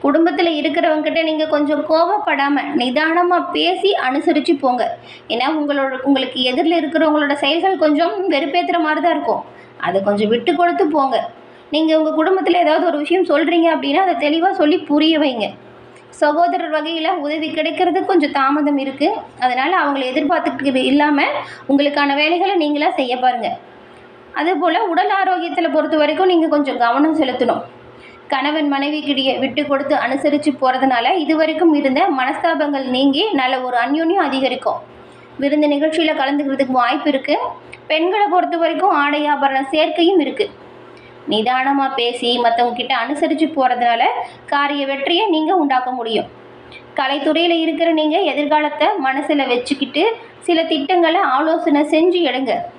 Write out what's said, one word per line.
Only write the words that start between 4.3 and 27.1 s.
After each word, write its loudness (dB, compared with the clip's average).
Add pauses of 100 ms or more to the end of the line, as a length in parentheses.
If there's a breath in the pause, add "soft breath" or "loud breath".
போங்க. 0 (320 loud breath)
ஏன்னா -2 (180)
உங்களோட, -2
உங்களுக்கு 0
எதிரில் 2
இருக்கிறவங்களோட 2
செயல்கள் 0
கொஞ்சம் 0
வெறுப்பேத்துற 0
மாதிரி 0
தான் 2
இருக்கும். -2 (360 loud breath)
அதை -2
கொஞ்சம் 0
விட்டு 0
கொடுத்து 2
போங்க. 0 (420 loud breath)
நீங்க 2
உங்க 0
குடும்பத்துல 2
ஏதாவது 2
ஒரு 0
விஷயம் 0
சொல்றீங்க 2
அப்படின்னா 0
அதை 2
தெளிவா 0
சொல்லி 2
புரிய 2
வைங்க. 0 (600 loud breath)
சகோதரர் 0
வகையில -4
உதவி -4
கிடைக்கிறது -2
கொஞ்சம் 2
தாமதம் 0
இருக்கு. -2 (260)
அதனால 0
அவங்களை 0
எதிர்பார்த்துக்கிறது 0
இல்லாம 2 (460 loud breath)
உங்களுக்கான 2
வேலைகளை 0
நீங்களா 0
செய்ய -2
பாருங்க. -2 (840 loud breath)
அதே -2
போல 0
உடல் 0
ஆரோக்கியத்துல -2
பொறுத்த 0
வரைக்கும் 2
நீங்க 4
கொஞ்சம் 0
கவனம் 2